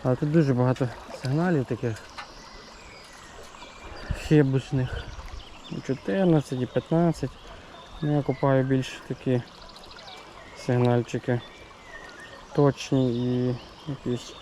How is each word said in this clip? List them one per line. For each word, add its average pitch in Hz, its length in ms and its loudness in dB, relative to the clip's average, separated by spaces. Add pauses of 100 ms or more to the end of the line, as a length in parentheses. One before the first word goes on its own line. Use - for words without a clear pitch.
Але 127 120 4
тут 147 160 0
дуже 151 220 6
багато 123 360 2 (320)
сигналів 151 440 2
таких 113 320 -4 (2250)
хибочних. 135 760 4 (680)
І 165 100 -8
чотирнадцять, 160 800 2
і 127 40 0
п'ятнадцять. 160 680 0 (720)
Ну, 151 140 2
я 147 60 4
купаю 135 420 4
більш 131 440 0
такі 127 340 0 (1160)
сигнальчики 123 840 2 (1120)
точні 135 580 4
і 123 420 0 (320)
якісь 131 540 -6